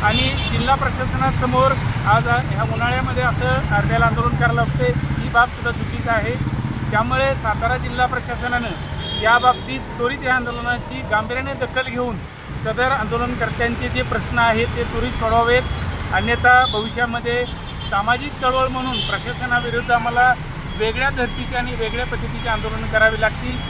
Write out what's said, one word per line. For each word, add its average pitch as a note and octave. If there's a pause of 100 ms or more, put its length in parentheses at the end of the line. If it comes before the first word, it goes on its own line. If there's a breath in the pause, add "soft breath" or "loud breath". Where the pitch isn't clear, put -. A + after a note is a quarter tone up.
आणि A#3+ (220)
जिल्हा B3
प्रशासनासमोर C4 (360)
आज A3+
ह्या A#3+
उन्हाळ्यामध्ये B3
असं B3
अर्ध्याला A3+
आंदोलन A3+
करायला A#3+
लागते, A#3+ (280)
ही -
बाबसुद्धा A#3+
चुकीची -
आहे. A3+ (580)
त्यामुळे C4
सातारा A#3
जिल्हा B3
प्रशासनानं A#3+ (540)
या A3+
बाबतीत B3
त्वरित B3
या B3+
आंदोलनाची A#3+ (100)
गांभीर्याने B3
दखल B3+
घेऊन A#3+ (460)
सदर A3+
आंदोलनकर्त्यांचे A#3
जे B3+
प्रश्न A#3+
आहेत, A#3
ते A#3+
त्वरित A#3
सोडवावेत, A#3 (520)
अन्यथा A#3+
भविष्यामध्ये A#3+ (440)
सामाजिक B3
चळवळ C4
म्हणून B3+
प्रशासनाविरुद्ध A#3+
आम्हाला A#3+ (440)
वेगळ्या A3+
धर्तीचे B3+
आणि B3
वेगळ्या A#3
पद्धतीचे A#3
आंदोलन A3
करावे A3
लागतील B3 (120)